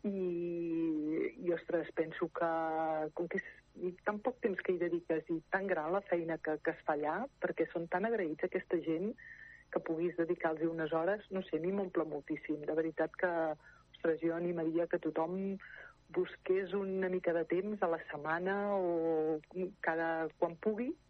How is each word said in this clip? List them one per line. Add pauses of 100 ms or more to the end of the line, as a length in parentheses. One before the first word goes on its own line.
i,
i,
ostres,
penso
que (640)
com
que
és
tan
poc
temps
que
hi
dediques
i (160)
tan
gran
la
feina
que,
que
es
fa
allà, (100)
perquè
són
tan
agraïts
aquesta
gent (560)
que
puguis
dedicar-los
unes
hores,
no
sé,
a
mi
m'omple
moltíssim.
De
veritat
que, (640)
ostres,
jo
animaria
que
tothom (580)
busqués
una
mica
de
temps
a
la (120)
setmana (220)
o (420)
cada... (100)
quan
pugui (180)